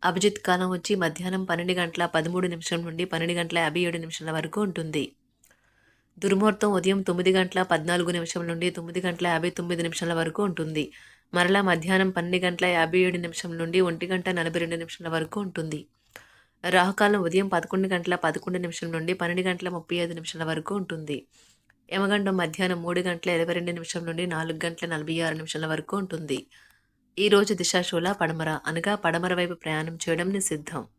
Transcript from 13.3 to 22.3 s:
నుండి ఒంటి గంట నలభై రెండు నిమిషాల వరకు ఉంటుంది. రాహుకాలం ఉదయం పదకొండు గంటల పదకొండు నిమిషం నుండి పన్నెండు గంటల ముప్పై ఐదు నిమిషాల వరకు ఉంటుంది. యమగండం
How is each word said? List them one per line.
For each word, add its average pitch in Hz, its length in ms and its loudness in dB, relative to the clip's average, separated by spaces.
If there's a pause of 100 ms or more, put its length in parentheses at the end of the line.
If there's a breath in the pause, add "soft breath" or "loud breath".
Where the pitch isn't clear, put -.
నుండి 170 240 0
ఒంటి 170 300 0
గంట 185 160 0 (120)
నలభై 165 240 0
రెండు 170 180 -2
నిమిషాల 170 320 -10
వరకు 160 320 -2
ఉంటుంది. 160 340 -4 (840 loud breath)
రాహుకాలం 190 640 4
ఉదయం 190 200 2
పదకొండు 190 460 0
గంటల 180 220 0 (100)
పదకొండు 175 400 0
నిమిషం 170 260 -6
నుండి 165 300 -2
పన్నెండు 175 260 0
గంటల 180 300 -2
ముప్పై 170 260 -4
ఐదు 170 160 -4
నిమిషాల 165 320 -8
వరకు 196 300 -4
ఉంటుంది. 156 360 -6 (720 soft breath)
యమగండం 196 540 2